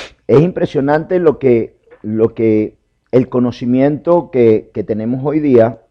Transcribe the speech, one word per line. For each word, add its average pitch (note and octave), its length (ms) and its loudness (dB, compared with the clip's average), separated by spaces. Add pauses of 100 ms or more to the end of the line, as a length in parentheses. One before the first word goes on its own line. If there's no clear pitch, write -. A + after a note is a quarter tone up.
(280)
es C3 140 4
impresionante D#3+ 800 -2
lo D#3+ 200 0
que, A#2+ 400 0 (220)
lo A2 320 -2
que G#2+ 440 -2 (340)
el B2 180 0
conocimiento C3 1000 -2
que, A2+ 420 2
que G#2+ 100 -6
tenemos A2+ 400 -6
hoy D3+ 160 -2
día, B2 520 2